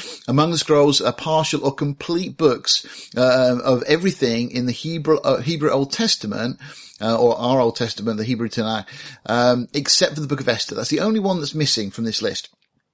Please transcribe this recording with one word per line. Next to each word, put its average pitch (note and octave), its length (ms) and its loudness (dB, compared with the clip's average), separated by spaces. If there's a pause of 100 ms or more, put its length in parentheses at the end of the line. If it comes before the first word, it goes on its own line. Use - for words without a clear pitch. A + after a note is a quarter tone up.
(280)
among D3+ 240 2
the E3 80 0
scrolls D3 420 4
are A#2+ 100 2
partial D#3 520 0
or C3+ 100 0
complete D3+ 640 -4
books, - 800 0
uh, B2+ 460 4
of B2+ 240 2
everything C3+ 640 0
in B2+ 160 -2
the B2 40 -2
Hebrew, D#3 460 -2
uh, C3+ 240 0
Hebrew D3+ 300 0
Old C#3 200 0
Testament, A#2 680 -4 (420)
uh, A2+ 180 2
or A#2 200 4
our B2 200 2
Old A#2 160 2
Testament, G#2+ 440 -4
the A2 40 -4
Hebrew A#2 260 -2
Tanakh, A2 360 -4 (400)
um, A#2+ 480 2
except D3+ 400 2
for D3+ 60 -6
the D3 80 -6
book C#3 140 -2
of B2 60 -2
Esther. G#2+ 280 -2
That's G#2+ 160 -4
the D3+ 80 2
only A3 200 2
one F#3+ 200 0
that's D3 160 -6
missing B2 340 0
from A#2 140 -6
this A2+ 180 -4
list. G2+ 280 -4 (440)